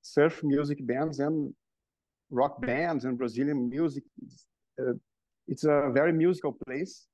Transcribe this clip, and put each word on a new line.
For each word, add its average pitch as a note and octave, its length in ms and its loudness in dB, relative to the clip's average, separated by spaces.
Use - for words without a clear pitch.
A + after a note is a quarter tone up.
surf D#3 420 2
music C#3+ 440 0
bands C3+ 320 -2
and D3 340 -2
rock C3+ 300 0
bands D3+ 440 -2
and B2+ 100 -2
Brazilian B2 540 -2
music. C#3 340 -2
It's, - 200 -20
uh, B2+ 120 0
it's C3+ 180 -6
a C#3+ 280 4
very D#3+ 200 4
musical E3 520 2
place C#3+ 480 -8